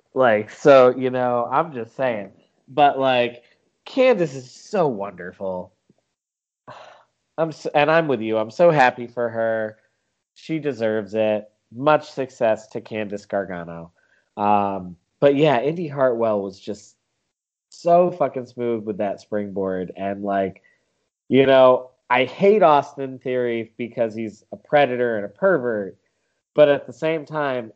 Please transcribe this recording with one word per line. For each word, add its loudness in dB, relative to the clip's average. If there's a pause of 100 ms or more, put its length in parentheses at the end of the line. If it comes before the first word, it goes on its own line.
(140)
Like, 2
so, 6
you -4
know, -2
I'm -2
just -14
saying. -6 (360)
But, 2
like, 0 (440)
Candace 0
is -16
so -4
wonderful. -10 (960)
<sighs> -20
I'm -2
s-, -12
and 0
I'm 2
with -2
you. -4
I'm -4
so 2
happy 2
for -6
her. -4 (560)
She -10
deserves -4
it. -2 (240)
Much 0
success -4
to -12
Candice -10
Gargano. -8 (440)
Um, 0 (220)
but 4
yeah, 2
Indy -4
Hartwell 0
was -10
just -14 (760)
so 2
fucking -4
smooth -4
with -6
that -4
springboard. -6
And, -6
like, -2 (640)
you 4
know, 6 (200)
I 2
hate 2
Austin 2
Theory -4
because -4
he's -10
a -14
predator 0
and -6
a -10
pervert. -2 (580)
But 8
at -2
the -16
same -6
time, -6